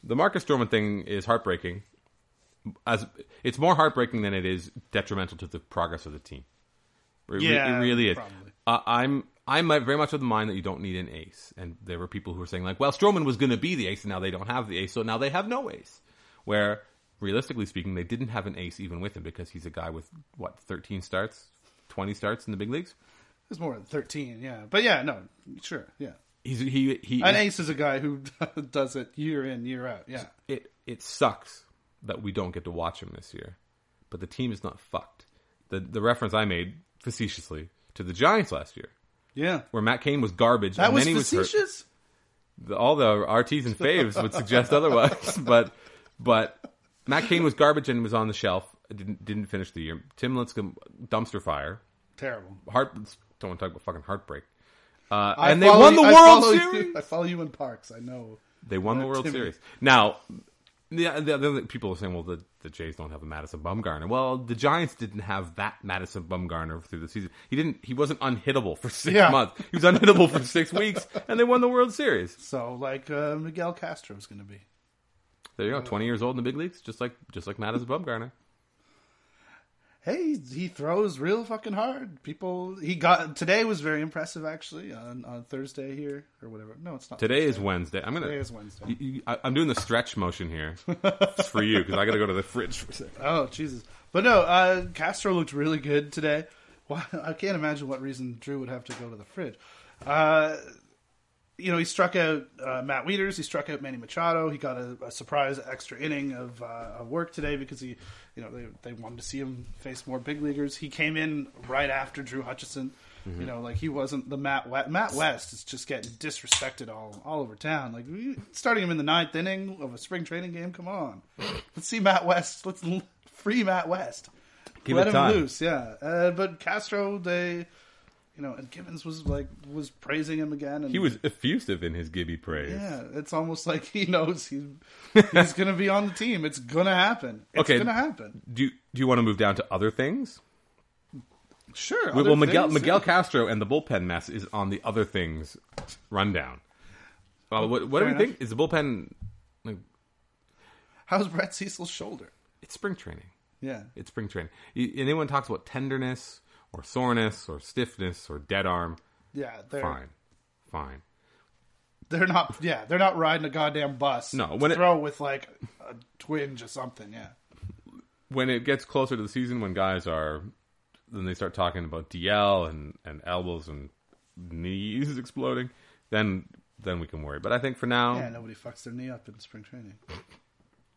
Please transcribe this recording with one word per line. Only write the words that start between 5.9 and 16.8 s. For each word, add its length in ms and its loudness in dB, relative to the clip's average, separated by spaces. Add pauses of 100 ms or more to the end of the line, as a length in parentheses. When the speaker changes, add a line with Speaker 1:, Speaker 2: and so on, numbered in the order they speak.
Speaker 1:
of 80 -12
the 60 -14
team. 260 -20 (800)
It 60 -10
re-, 140 0
Speaker 2:
Yeah, 300 2
Speaker 1:
it 40 0
really 280 2
is. 60 2
Speaker 2:
probably. 360 -16 (140)
Speaker 1:
Uh, 220 2
I'm, 360 0 (240)
I'm, 220 2
uh, 100 6
very 180 0
much 160 0
of 60 -2
the 60 -4
mind 240 0
that 60 -6
you 80 -6
don't 180 -6
need 140 -6
an 140 -8
ace. 480 -18
And 260 -14
there 160 -10
were 80 -8
people 260 -10
who 60 -8
were 80 -10
saying, 160 -6
like, 160 -6
"Well, 120 2
Stroman 340 4
was 120 0
gonna 200 2
be 180 -2
the 120 -4
ace, 160 -8
and 80 -8
now 80 -6
they 120 -4
don't 160 -8
have 200 -4
the 120 -6
ace, 140 -6
so 100 -2
now 160 -2
they 100 0
have 180 -4
no 220 -6
ace." 320 -18 (440)
Where, 360 0 (380)